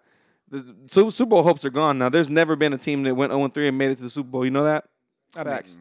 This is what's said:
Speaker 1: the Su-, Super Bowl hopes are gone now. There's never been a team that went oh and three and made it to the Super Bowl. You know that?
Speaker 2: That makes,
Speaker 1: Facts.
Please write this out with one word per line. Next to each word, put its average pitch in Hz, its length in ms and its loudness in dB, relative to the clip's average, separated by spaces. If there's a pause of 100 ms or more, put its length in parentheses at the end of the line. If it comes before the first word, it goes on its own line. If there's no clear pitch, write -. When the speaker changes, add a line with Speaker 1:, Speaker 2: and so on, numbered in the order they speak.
(600)
Speaker 1:
the 123 140 -20 (120)
Su-, 208 240 4
Super 233 200 0
Bowl 175 120 6
hopes 160 220 -2
are 139 40 -4
gone 143 280 0
now. 127 120 0
There's 151 200 2
never 160 260 2
been 147 180 0
a 131 40 -4
team 139 260 -4
that 131 120 0
went 131 160 0
oh 139 120 0
and 131 100 -4
three 147 140 -2
and 131 100 -2
made 135 140 0
it 135 40 -4
to 127 80 -12
the 123 60 -12
Super 131 200 -10
Bowl. 127 160 -4
You 131 60 0
know 143 120 0
that? 151 220 0 (480)
Speaker 2:
That 156 140 -10
makes, 120 260 -10
Speaker 1:
Facts. 85 80 -20